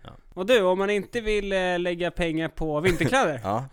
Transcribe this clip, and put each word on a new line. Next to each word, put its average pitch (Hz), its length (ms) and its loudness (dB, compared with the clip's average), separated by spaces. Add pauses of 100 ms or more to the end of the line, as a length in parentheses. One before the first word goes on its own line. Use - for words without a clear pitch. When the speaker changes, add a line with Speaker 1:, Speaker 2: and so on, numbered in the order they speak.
Speaker 1:
ja. - 60 -18 (240)
Speaker 2:
Och 185 120 -6
du, 233 160 6
om 185 160 2
man 196 120 0
inte 208 300 -2
vill, 208 320 -2
eh, 185 260 0
lägga 175 320 -2
pengar 160 380 -2
på 151 320 -2
vinterkläder 170 600 2
Speaker 1:
<laughs> 107 40 -10
Ja, 110 280 -2